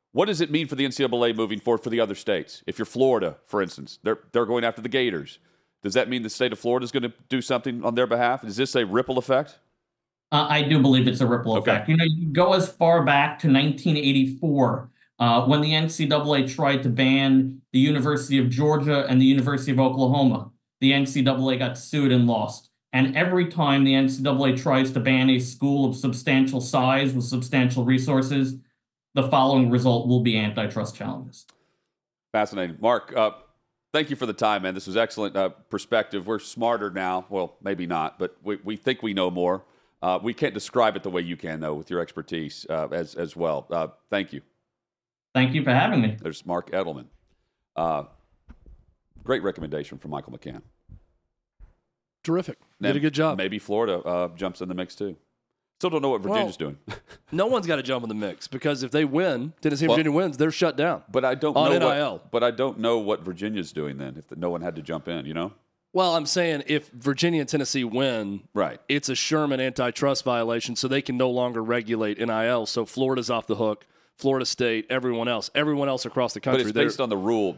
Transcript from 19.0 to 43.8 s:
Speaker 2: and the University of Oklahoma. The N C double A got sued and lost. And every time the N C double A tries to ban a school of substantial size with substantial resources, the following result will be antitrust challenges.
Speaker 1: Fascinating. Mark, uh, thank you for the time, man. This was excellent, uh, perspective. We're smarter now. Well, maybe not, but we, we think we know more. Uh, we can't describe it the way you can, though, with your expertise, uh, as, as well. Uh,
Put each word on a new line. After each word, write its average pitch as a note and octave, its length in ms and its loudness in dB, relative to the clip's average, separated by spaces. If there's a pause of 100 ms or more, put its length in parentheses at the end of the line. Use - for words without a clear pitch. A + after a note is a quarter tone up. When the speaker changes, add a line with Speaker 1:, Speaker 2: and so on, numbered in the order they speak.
Speaker 2:
and B2+ 140 6
the C3 60 8
University C3+ 460 4
of B2 80 2
Oklahoma. C3 720 4 (300)
The C3+ 140 6
N C#3 120 2
C C3+ 160 0
double C3 280 2
A B2+ 60 2
got B2 220 -4
sued C#3+ 320 0
and B2 160 6
lost. G#2+ 440 -2 (220)
And C3+ 240 2
every F3+ 300 2
time C#3 380 2
the C3+ 100 6
N C3+ 140 4
C C3 140 -4
double C3+ 240 2
A B2+ 100 2
tries C3 360 2
to A#2+ 80 0
ban C3 300 4
a B2+ 80 4
school C#3 500 0
of - 60 -2
substantial C3+ 640 0
size C3+ 540 0
with A#2+ 100 -2
substantial B2+ 600 0
resources, C3 720 2 (580)
the C3+ 140 0
following C3 420 4
result A#2+ 380 2
will B2 140 4
be A2+ 140 2
antitrust G#2+ 600 -4
challenges. - 500 -12 (840)
Speaker 1:
Fascinating. G2 480 -4
Mark, A2+ 360 0
uh, G#2+ 140 2 (600)
thank D3+ 180 -2
you C3+ 60 -4
for B2+ 100 -4
the G#2+ 80 -4
time, G#2+ 280 0
man. F#2 120 -4
This G2 120 -10
was F#2+ 100 -6
excellent, A2 400 -2
uh, F#2+ 140 0
perspective. G2+ 760 -4
We're G#2+ 140 -4
smarter A2+ 500 -4
now. F#2 380 -4
Well, F#2 340 -4
maybe F#2 240 -6
not, D#2+ 320 -4
but F2+ 240 -6
we, G2+ 220 -6
we G#2+ 120 -8
think B2+ 260 -4
we G#2+ 120 -4
know F#2 160 0
more. F2+ 340 -2 (380)
Uh, F2+ 200 0
we A2+ 120 -4
can't C#3 180 -2
describe G#2+ 420 0
it F#2+ 80 -8
the G2 80 -6
way F2+ 120 -2
you E2+ 160 -8
can, D#2+ 220 -8
though, D#2 140 -6
with D2+ 160 -12
your F2 100 -2
expertise, D#2+ 680 -10
uh, D#2 240 -4
as, E2 220 -8
as E2+ 200 -8
well. D#2+ 360 -4
Uh, E2 180 -4 (220)